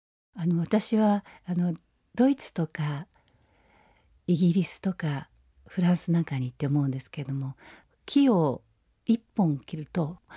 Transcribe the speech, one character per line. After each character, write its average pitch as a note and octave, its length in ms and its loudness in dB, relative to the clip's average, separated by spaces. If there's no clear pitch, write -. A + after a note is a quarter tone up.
あ E3 100 -4
の、 E3+ 140 2
私 G#3+ 380 0
は、 G#3 260 2
あ F3 100 -6
の、 F3 200 0
ド B3 140 4
イ C#4 80 2
ツ - 180 -10
と E3 140 -2
か D3 400 -6
イ F3+ 80 2
ギ E3+ 160 4
リ F3+ 140 2
ス - 160 -8
と F#3+ 120 -2
か C#3+ 360 -6
フ - 160 -6
ラ F3 120 4
ン E3+ 40 2
ス - 140 -4
な E3 100 4
ん D#3+ 40 -4
か C#3 140 -6
に B2+ 80 -2
行 B2 60 -12
っ - 20 -20
て C#3+ 120 -4
思 D3 140 2
う C#3 80 0
ん - 20 -2
で C3 80 -6
す - 100 -14
け C#3+ 140 -10
ど C3+ 100 -8
も、 C3+ 220 -6
木 C#4 240 4
を D#3+ 340 2
一 A3+ 140 2
本 D#3+ 380 0
切 - 200 -12
る D3+ 140 -12
と、 E3+ 280 -4